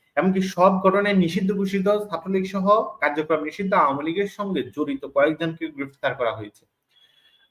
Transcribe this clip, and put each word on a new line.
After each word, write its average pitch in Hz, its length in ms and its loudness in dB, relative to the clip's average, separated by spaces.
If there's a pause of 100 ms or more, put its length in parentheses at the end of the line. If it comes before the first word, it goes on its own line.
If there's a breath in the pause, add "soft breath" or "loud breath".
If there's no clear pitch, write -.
(160)
এমনকি 185 260 2
সব 185 380 2
ঘটনায় 202 360 2
নিষিদ্ধ 190 380 2
ঘোষিত 196 340 -2
ছাত্রলীগ 196 580 -2
সহ 196 380 2
কার্যক্রম 151 600 -2
নিষিদ্ধ 196 300 -4
আওয়ামী 143 300 2
লীগের 185 240 -2
সঙ্গে 196 360 -4
জড়িত 143 420 -6
কয়েকজনকে 160 640 0
গ্রেফতার 139 480 -6
করা 120 160 -2
হয়েছে। 107 340 -12 (840 soft breath)